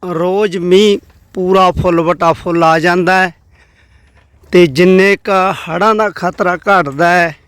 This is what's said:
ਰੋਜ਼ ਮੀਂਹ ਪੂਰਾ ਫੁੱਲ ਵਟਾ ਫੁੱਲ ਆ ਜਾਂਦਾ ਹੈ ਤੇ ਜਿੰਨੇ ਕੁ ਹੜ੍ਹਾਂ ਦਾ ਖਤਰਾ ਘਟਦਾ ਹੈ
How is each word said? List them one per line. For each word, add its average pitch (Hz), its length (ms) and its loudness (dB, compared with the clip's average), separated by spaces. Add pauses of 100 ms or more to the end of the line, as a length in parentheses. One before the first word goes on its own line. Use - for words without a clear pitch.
ਰੋਜ਼ 180 540 -4
ਮੀਂਹ 190 420 2 (360)
ਪੂਰਾ 185 360 2
ਫੁੱਲ 170 300 0
ਵਟਾ 170 320 0
ਫੁੱਲ 170 300 -4
ਆ 160 160 2
ਜਾਂਦਾ 175 360 0
ਹੈ 185 160 0 (1200)
ਤੇ 180 160 4
ਜਿੰਨੇ 185 500 2
ਕੁ - 140 -8 (300)
ਹੜ੍ਹਾਂ 180 340 -2
ਦਾ 214 160 -2
ਖਤਰਾ 180 460 -4
ਘਟਦਾ 170 520 0
ਹੈ 170 260 0 (120)